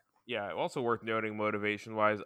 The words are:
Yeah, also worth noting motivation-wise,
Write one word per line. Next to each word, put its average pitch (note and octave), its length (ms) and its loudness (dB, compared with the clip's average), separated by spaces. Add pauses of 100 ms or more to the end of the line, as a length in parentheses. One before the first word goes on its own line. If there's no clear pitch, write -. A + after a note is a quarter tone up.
(260)
Yeah, G#2 260 -4
also C#3+ 300 -2
worth A#2 200 0
noting A2 340 -2
motivation-wise, G#2+ 880 2